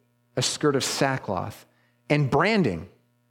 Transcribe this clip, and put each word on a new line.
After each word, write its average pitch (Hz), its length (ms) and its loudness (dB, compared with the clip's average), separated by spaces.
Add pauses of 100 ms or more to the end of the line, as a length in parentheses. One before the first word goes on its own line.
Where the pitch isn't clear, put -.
(340)
a 127 60 -2
skirt 147 340 0
of 127 80 0
sackcloth, 107 840 -4 (460)
and 147 160 2
branding 143 600 2 (420)